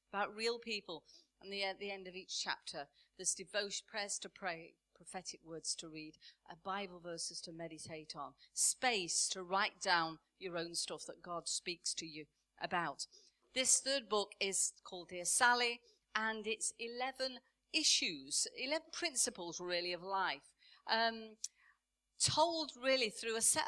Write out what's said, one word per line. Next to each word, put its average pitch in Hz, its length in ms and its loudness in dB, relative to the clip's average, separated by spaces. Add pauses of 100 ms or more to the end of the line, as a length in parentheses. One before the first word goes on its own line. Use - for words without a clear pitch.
(120)
about 202 240 0
real 233 240 2
people. 220 440 -6 (380)
And 196 120 -12
the, 202 100 -2
at 190 160 -2
the 202 120 -6
end 190 160 -8
of 180 80 -12
each - 260 -6
chapter, 156 460 -6 (300)
there's 185 180 0
devotion, 202 520 -4
prayers 202 320 -4
to 190 100 -10
pray, 170 440 -8 (220)
prophetic - 500 -12
words 160 300 -6
to 170 120 -12
read, 156 260 -12 (360)
uh, 165 140 -14
Bible 190 360 -6
verses 170 420 -6
to 175 100 -12
meditate 160 640 -10
on, 139 160 -8 (220)
space - 760 2
to 190 140 -4
write 190 380 2
down 165 360 4 (220)
your 175 180 -4
own 170 160 -4
stuff 165 320 -4
that - 160 -10
God 170 260 -6
speaks - 480 -2
to 165 120 -6
you 151 180 -10 (360)
about. 170 440 0 (480)
This 254 260 6
third 262 300 0
book 202 300 2
is - 340 0 (100)
called 180 260 -12
Dear 180 160 -6
Sally, 240 540 6 (360)
and 220 320 0
it's - 320 -2
eleven 254 600 -4 (340)
issues, 156 760 2 (100)
eleven 294 340 -2
principles, 233 680 -2
really, 175 340 0
of 175 80 -6
life, 185 500 -2 (400)
um, 226 440 0 (840)
told 320 520 4 (120)
really 262 260 4
through 226 280 -2
a 226 40 -2
set - 260 6